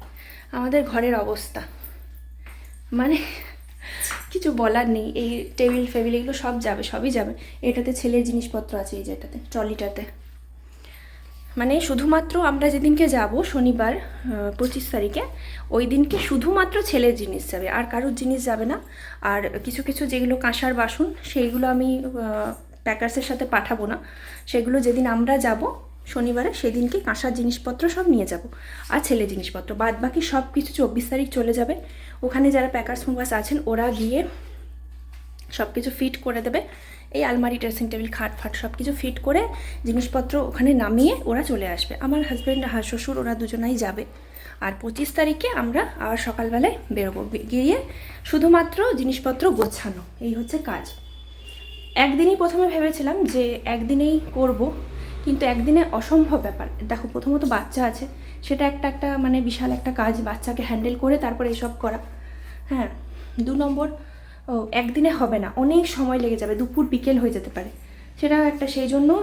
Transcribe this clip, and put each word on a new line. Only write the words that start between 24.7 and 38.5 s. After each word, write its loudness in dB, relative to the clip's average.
যেদিন 4
আমরা 4
যাব 0
শনিবারে, 0
সেদিনকে 0
কাঁসার -2
জিনিসপত্র 0
সব 0
নিয়ে 6
যাব, -4
আর 4
ছেলের 2
জিনিসপত্র -6
বাদ 0
বাকি 0
সব 0
কিছু 0
চব্বিশ 2
তারিখ -2
চলে 2
যাবে। 0
ওখানে 4
যারা 4
প্যাকার্স -4
মুভার্স -2
আছেন, 0
ওরা 2
গিয়ে 0
সব -2
কিছু -4
ফিট -2
করে -4
দেবে, 0
এই 0
আলমারি, 2
ড্রেসিং -2
টেবিল, -6
খাট -4
ফাট -6